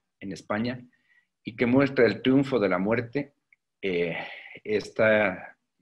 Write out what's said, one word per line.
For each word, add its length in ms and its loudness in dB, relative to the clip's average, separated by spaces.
en 120 -12
España, 480 -6
y 140 -12
que 100 0
muestra 400 4
el 160 0
triunfo 380 2
de 80 2
la 100 2
muerte. 560 -4
Eh, 340 -2
está 960 0